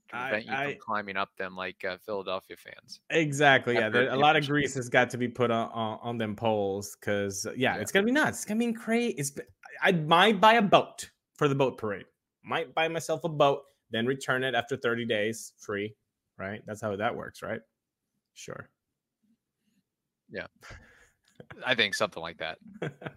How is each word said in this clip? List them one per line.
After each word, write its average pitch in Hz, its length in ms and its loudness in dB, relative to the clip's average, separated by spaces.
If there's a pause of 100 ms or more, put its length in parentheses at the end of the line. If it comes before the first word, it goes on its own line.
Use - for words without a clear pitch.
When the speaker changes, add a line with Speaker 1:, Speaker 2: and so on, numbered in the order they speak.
Speaker 1:
to 113 80 -10
Speaker 2:
I, 127 120 -6
Speaker 1:
prevent 110 180 -2
you 117 60 -6
Speaker 2:
I 139 200 -4
Speaker 1:
from 107 80 -14
climbing 101 360 -4
up 98 200 -2
them 92 180 -8
like, 92 300 -8
uh, 92 100 -4 (100)
Philadelphia 95 520 -6
fans - 420 -20 (100)
Speaker 2:
Exactly, 139 640 4
yeah. 113 120 2
Speaker 1:
after 120 180 4
Speaker 2:
There, 123 80 -2
a 131 40 0
lot 151 180 6
of 151 80 4
Speaker 1:
injuries. 143 220 0
Speaker 2:
grease 127 100 -6
has 123 140 -6
got 123 220 4
to 120 60 -6
be 123 120 -2
put 120 200 0
on, 113 220 0
on, 110 300 -4
on 117 160 -6
them 107 180 -4
poles 101 600 -2
'cause, 101 600 -2
yeah, 117 200 2
Speaker 1:
Yeah. 85 60 -4
Speaker 2:
it's 107 120 -6
gonna 196 120 4
be 240 60 2
nuts. 294 280 0
It's - 60 -10
gonna 214 140 -2
be 233 140 0
cra-, 226 440 -2
it's, 143 140 -4 (500)
I 185 120 4
might 175 480 4
buy 220 140 8
a 233 60 4
boat - 480 2 (260)
for 151 120 2
the 139 80 2
boat 131 220 2
parade. 101 280 -8 (380)
Might 135 320 -4
buy 160 140 2
myself 160 340 -4
a 170 60 -2
boat, 147 340 2 (280)
then 113 160 0
return 135 360 0
it 131 120 -2
after 117 200 0
thirty 120 300 -2
days 110 540 -2
free, 104 360 -6 (420)
right? 98 280 -10
That's 107 160 -10
how 107 140 -4
that 104 200 -2
works, - 280 -12
right? 107 180 -6 (720)
Sure. - 340 -14 (1600)
Speaker 1:
Yeah. 90 180 -10 (1200)
I 127 100 2
think 104 180 2
something 98 280 -2
like 82 180 -10
that. 80 180 -8 (240)
Speaker 2:
<laughs> 147 100 -6 (260)